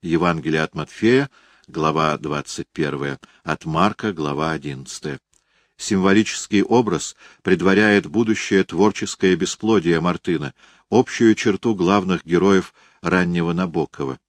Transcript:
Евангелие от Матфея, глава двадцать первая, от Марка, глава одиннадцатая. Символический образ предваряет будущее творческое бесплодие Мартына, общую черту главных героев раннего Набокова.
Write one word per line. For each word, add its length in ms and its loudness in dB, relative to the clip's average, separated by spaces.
Евангелие 600 0
от 120 -6
Матфея, 560 0
глава 480 -2
двадцать 560 -10
первая, 480 -6
от 200 -6
Марка, 480 -2
глава 380 -4
одиннадцатая. 680 -10
Символический 840 2
образ 540 0
предваряет 640 4
будущее 580 0
творческое 720 0
бесплодие 640 0
Мартына, 540 -4
общую 460 4
черту 400 0
главных 480 0
героев 500 2
раннего 500 0
Набокова. 680 -6